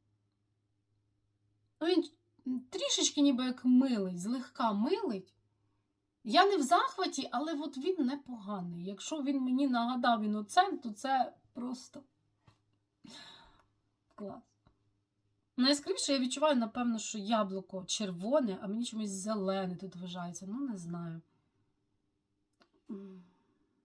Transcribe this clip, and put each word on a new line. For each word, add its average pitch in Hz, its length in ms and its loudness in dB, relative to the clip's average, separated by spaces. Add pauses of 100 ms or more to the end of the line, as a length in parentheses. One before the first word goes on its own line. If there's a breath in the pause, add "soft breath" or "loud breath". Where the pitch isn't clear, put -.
(1800)
ну, 311 60 0
він 339 240 2 (600)
трішечки 427 500 0
ніби 262 240 4
як 254 200 -4
милить, 240 560 4
злегка 240 520 -2
милить. 247 640 -2 (880)
Я 302 220 6
не 403 100 4
в 302 60 4
захваті, 349 680 2
але 302 220 -2
от 294 240 -6
він 320 280 0
непоганий. 202 800 -6
Якщо 269 380 -6
він 277 180 0
мені 262 280 2
нагадав 240 540 2
Іноцент, 214 600 0
то 233 80 -8
це 262 440 0 (180)
просто 247 500 -10 (2250 loud breath)
клас. 214 240 -10 (1120)
Найяскравіше 285 560 2
я 277 60 4
відчуваю, 277 380 2
напевно, 233 420 0
що - 200 -8
яблуко 190 680 -2
червоне, 196 800 -2
а 214 40 -8
мені 220 180 -4
чомусь 214 260 -6
зелене 190 680 -4
тут 185 200 -12
вважається. 175 520 -10
Ну, 262 200 -6
не 220 100 -6
знаю. 170 420 -8 (1700)
М. 190 320 -12 (640 soft breath)